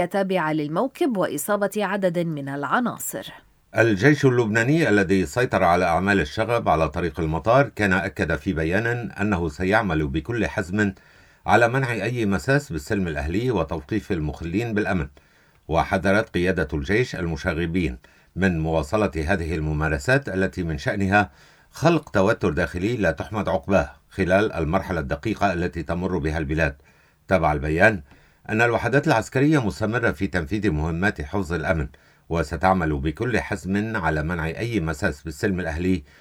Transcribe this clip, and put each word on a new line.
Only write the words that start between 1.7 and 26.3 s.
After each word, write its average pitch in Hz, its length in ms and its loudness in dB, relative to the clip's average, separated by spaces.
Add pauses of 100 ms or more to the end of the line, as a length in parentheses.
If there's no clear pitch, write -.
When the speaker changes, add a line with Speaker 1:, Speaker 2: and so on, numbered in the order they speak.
Speaker 1:
عدد 190 420 0
من 147 300 -4
العناصر. 143 840 -4 (440)
Speaker 2:
الجيش 113 480 4
اللبناني 120 640 4
الذي 98 360 4
سيطر 110 380 0
على 90 220 4
أعمال 92 340 2
الشغب 107 500 0
على 80 200 4
طريق 85 300 -4
المطار 104 560 2
كان 101 180 2
أكد 90 420 0
في 95 180 -2
بيان 85 340 0 (240)
أنه 92 380 0
سيعمل 92 580 0
بكل 85 400 -2
حزم 101 460 -2 (520)
على 110 220 6
منع 127 240 0
أي 113 340 -2
مساس 135 460 0
بالسلم 90 360 -2
الأهلي 82 440 -2
وتوقيف 87 600 -2
المخلين 85 640 -4
بالأمن. 98 340 0 (600)
وحذرت 95 640 0
قيادة 87 440 0
الجيش 95 420 -2
المشاغبين 82 800 -2 (380)
من 87 240 2
مواصلة 80 520 0 (160)
هذه 85 280 -2
الممارسات 78 760 0
التي 95 340 -2
من 80 140 -4
شأنها 101 540 2 (400)
خلق 160 380 2
توتر 104 400 2
داخلي 90 480 -2
لا 90 140 2
تحمد 95 380 -6
عقباه 90 420 0 (180)
خلال 95 420 2
المرحلة 85 480 -2
الدقيقة 87 540 -2
التي 87 300 -4
تمر 90 340 -4
بها 78 200 -2